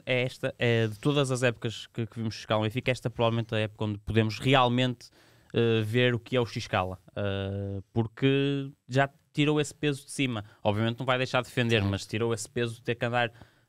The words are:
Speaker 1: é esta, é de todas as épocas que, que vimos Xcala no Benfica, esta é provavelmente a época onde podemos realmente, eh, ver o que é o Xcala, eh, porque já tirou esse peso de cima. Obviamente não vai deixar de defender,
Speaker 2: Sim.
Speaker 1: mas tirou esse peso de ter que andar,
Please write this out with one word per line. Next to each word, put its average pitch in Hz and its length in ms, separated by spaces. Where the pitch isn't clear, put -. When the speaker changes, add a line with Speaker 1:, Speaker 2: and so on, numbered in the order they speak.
Speaker 1:
é 127 160
esta, 131 380
é 117 280
de 107 120
todas 143 320
as 127 100
épocas 120 460
que, - 180
que - 140
vimos 110 160
Xcala - 240
no 107 80
Benfica, 123 240
esta - 160
é - 20
provavelmente 113 460
a - 20
época 107 280
onde 104 120
podemos 107 400
realmente, 127 720
eh, 113 260
ver 120 320
o 113 60
que - 160
é 127 40
o 120 60
Xcala, 92 540
eh, 98 640
porque 139 800
já 135 220
tirou 151 260
esse 143 140
peso 143 320
de - 60
cima. 120 340
Obviamente 113 360
não 131 80
vai 127 100
deixar 127 240
de 120 60
defender, 117 340
Speaker 2:
Sim. 98 80
Speaker 1:
mas 98 160
tirou 117 260
esse 113 160
peso 120 280
de - 80
ter 120 100
que 117 100
andar, 120 280